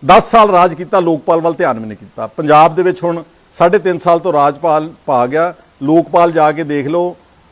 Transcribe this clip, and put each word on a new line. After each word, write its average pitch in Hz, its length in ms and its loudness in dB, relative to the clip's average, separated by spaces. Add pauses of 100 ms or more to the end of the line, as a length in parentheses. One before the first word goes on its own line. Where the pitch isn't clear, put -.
ਦਸ 180 260 2
ਸਾਲ 220 180 4
ਰਾਜ 180 240 2
ਕੀਤਾ, 180 260 -4
ਲੋਕਪਾਲ 165 420 -2
ਵੱਲ 165 120 -2
ਧਿਆਨ 139 260 -2
ਵੀ 110 60 -12
ਨਹੀਂ 104 120 -14
ਕੀਤਾ। 113 300 -12
ਪੰਜਾਬ 156 480 2
ਦੇ 180 80 0
ਵਿੱਚ 180 200 -2
ਹੁਣ 170 200 -6 (300)
ਸਾਢੇ 190 260 2
ਤਿੰਨ 175 200 -4
ਸਾਲ 170 200 0
ਤੋਂ 170 140 -4
ਰਾਜਪਾਲ 151 560 0 (160)
ਪਾ 127 220 0
ਗਿਆ, 165 260 -2 (300)
ਲੋਕਪਾਲ 165 480 2
ਜਾ 156 200 2
ਕੇ 156 120 -6
ਦੇਖ 143 240 -4
ਲਓ, 175 280 -4 (360)